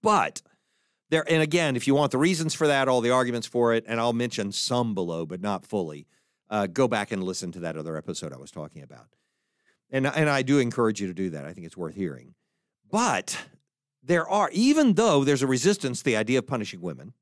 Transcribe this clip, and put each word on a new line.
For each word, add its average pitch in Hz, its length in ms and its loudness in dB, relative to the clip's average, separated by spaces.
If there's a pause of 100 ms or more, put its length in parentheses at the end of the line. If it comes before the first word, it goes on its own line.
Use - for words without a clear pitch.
But 185 420 2 (680)
there, 160 180 2
and 160 140 4
again, 156 320 2
if 123 140 -2
you 139 60 6
want 143 180 2
the 131 60 0
reasons 160 360 2
for 156 140 2
that, 139 180 2
all 127 140 4
the 120 100 2
arguments 123 380 0
for 120 260 2
it, 113 140 0
and 113 100 -2
I'll 120 140 2
mention 117 400 -2
some 120 420 -2
below, 85 320 -4
but 87 140 -10
not 98 260 -6
fully, 78 400 -6 (440)
uh, 104 180 0
go 123 180 2
back 104 240 -2
and 98 140 -4
listen 92 280 -6
to 90 80 -14
that 82 160 -6
other 80 200 -8
episode 78 360 -10
I 65 60 -18
was 67 140 -20
talking 76 300 -16
about. 62 260 -20 (840)
And, 135 160 -2
and 151 240 2
I 135 120 2
do 135 180 4
encourage 117 400 0
you 98 80 -4
to 90 60 -8
do 92 160 -4
that. 76 140 -10
I 78 80 -12
think 87 140 -16
it's 82 100 -18
worth 80 200 -10
hearing. 71 380 -8 (540)
But 196 480 -2 (680)
there 165 240 0
are, 196 240 2
even 254 420 4
though 165 300 4
there's 135 180 2
a 135 60 0
resistance 131 500 0
to - 60 -12
the 117 120 2
idea 113 220 0
of 120 80 -4
punishing 107 340 -6
women 82 420 -10